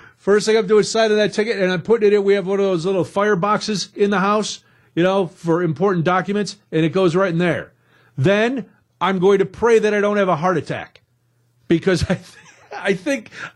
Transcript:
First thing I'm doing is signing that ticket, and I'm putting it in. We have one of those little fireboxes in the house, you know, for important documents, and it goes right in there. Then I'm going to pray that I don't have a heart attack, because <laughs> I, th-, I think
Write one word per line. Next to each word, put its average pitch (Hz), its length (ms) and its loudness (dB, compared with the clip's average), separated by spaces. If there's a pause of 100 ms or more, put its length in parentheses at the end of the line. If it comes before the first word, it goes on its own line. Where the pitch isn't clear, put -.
(160)
First 202 300 0
thing 220 100 2
I'm 220 100 0
doing 214 140 4
is 190 100 0
signing 220 280 0
that 202 160 0
ticket, 214 260 -2
and 185 100 0
I'm 185 120 -2
putting 214 260 2
it 202 60 4
in. 202 100 2
We 196 120 4
have 185 120 -2
one 196 140 0
of 196 40 2
those 180 200 -2
little 190 180 0
fireboxes 202 920 -2
in 202 160 0
the 190 120 0
house, 208 420 -2 (320)
you 165 80 0
know, 190 240 0
for 165 340 -2
important 175 440 0
documents, 196 500 -2 (160)
and 160 140 2
it 139 80 -2
goes 185 200 2
right 190 160 2
in 165 100 -2
there. 151 340 -2 (440)
Then 208 520 0 (320)
I'm 190 180 0
going 196 200 4
to 190 60 0
pray 226 340 2
that 214 140 0
I 208 60 0
don't 208 160 0
have 196 140 2
a 165 80 0
heart 180 180 0
attack, 123 460 -8 (680)
because 170 360 0
<laughs> - 60 -2
I, 185 60 -2
th-, - 120 -10 (440)
I 202 220 -4
think 262 380 -6 (240)